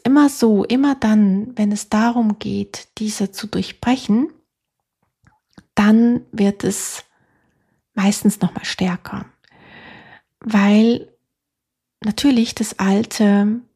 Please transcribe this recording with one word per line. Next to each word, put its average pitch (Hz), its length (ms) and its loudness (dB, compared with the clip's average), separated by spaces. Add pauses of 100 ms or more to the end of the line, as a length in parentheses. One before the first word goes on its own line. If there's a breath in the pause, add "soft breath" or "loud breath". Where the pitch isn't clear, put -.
immer 285 220 4
so, 220 380 0
immer 277 300 0
dann, 214 640 0
wenn 208 140 0
es 208 160 -6
darum 220 500 0
geht, 202 600 -8
diese 208 340 -6
zu - 160 -12
durchbrechen, 240 840 -2 (1400)
dann 226 480 4 (120)
wird 202 320 -2
es - 400 -8 (880)
meistens 202 480 0
noch 180 120 -2
mal - 120 -12
stärker. - 600 -6 (1160 loud breath)
Weil 214 680 2 (920)
natürlich 233 520 0
das - 240 -6
Alte 202 840 0 (140)